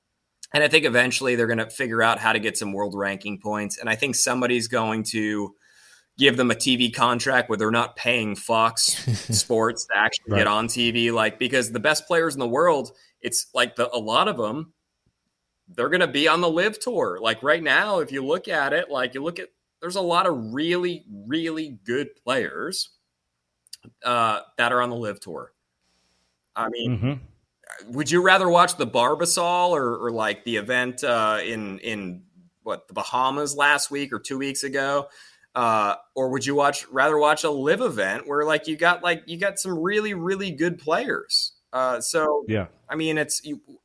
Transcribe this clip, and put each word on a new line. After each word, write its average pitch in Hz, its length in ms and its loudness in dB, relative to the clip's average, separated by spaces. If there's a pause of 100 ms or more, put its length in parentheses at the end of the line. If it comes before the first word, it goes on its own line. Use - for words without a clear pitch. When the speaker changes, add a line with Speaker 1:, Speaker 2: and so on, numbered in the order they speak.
(520)
Speaker 1:
And 147 100 2
I 147 60 4
think 156 160 4
eventually 123 500 2
they're 117 120 2
gonna 113 240 0
figure 113 320 -2
out 113 160 4
how 110 160 2
to 113 40 0
get 104 200 -2
some 101 160 -4
world 101 200 -4
ranking 98 460 -4
points. 104 380 -6
And 117 100 -6
I 110 60 0
think 123 200 -2
somebody's 123 540 0
going 110 360 0
to 107 500 -4 (640)
give 135 180 6
them 123 140 2
a 110 40 2
T 127 220 0
V 120 140 2
contract 120 580 0
where 110 100 -2
they're 107 120 2
not 117 260 0
paying 113 400 -2
Fox 113 460 0
Speaker 2:
<laughs> - 520 -2
Speaker 1:
Sports 113 520 0
to 107 100 -2
actually 107 360 0
Speaker 2:
Right. 101 80 4
Speaker 1:
get 107 60 4
on 110 220 2
T 117 220 0
V. 117 200 2
Like, 110 280 0
because 123 340 0
the 120 80 -4
best 151 260 0
players 165 280 0
in 135 60 -8
the 123 80 -2
world, 147 440 2 (300)
it's - 320 -2
like 123 220 0
the, 120 180 -2
a 120 40 -2
lot 117 300 0
of 185 80 -4
them, 123 360 -6 (960)
they're 120 200 -2
gonna 175 180 2
be 143 220 2
on 165 140 4
the 170 80 2
Live 196 280 0
Tour. 123 420 -2
Like, 113 220 0
right 160 200 2
now, 170 380 2
if 135 120 -4
you 135 120 -4
look 170 220 -2
at 147 280 0
it, 175 160 0
like, 127 240 -2
you 135 80 -8
look 175 160 -6
at, 180 100 -12 (320)
there's 180 160 -8
a 190 60 -2
lot 175 240 2
of 117 280 -2
really, 170 560 -2
really 147 720 -6
good 131 320 -4
players, 120 760 -4 (1120)
uh, 117 360 2 (180)
that 120 140 2
are 123 100 4
on 120 80 -2
the 120 60 -6
Live 104 240 -6
Tour. 76 320 -12 (1040)
I 113 140 -2
mean, 120 300 -4
Speaker 2:
Mm-hmm. - 1000 -8
Speaker 1:
would 139 140 -2
you 175 120 6
rather 185 260 6
watch 175 280 6
the 139 100 0
Barbasol 170 840 2
or, 127 260 0 (100)
or, 117 40 -2
like, 107 340 -2
the 117 120 -2
event, 123 480 -2
uh, 110 400 2
in, 104 360 -6
in, 98 420 -8 (400)
what, - 260 -8
the 92 60 -20
Bahamas 135 600 -2
last 143 360 2
week 139 220 -6
or 107 60 -4
two 135 200 -8
weeks 139 260 -4
ago? 139 440 -2 (460)
Uh, 110 400 2 (200)
or 131 160 0
would 131 140 -4
you 139 100 -2
watch, 143 340 2
rather 139 280 2
watch 151 260 4
a 160 80 0
live 147 300 0
event 120 480 -2
where, 147 160 0
like, 151 220 0
you 156 100 -6
got, 170 260 2
like, 175 240 -2
you 165 120 -10
got 196 200 -4
some 185 200 -4
really, 208 360 -2
really 185 360 -4
good 160 280 -2
players? 175 720 -2 (200)
Uh, 127 280 0
so, 151 480 0
Speaker 2:
Yeah. 104 180 0 (220)
Speaker 1:
I - 60 -8
mean, 160 240 -2
it's, 147 260 -2
you, 147 160 -10 (240)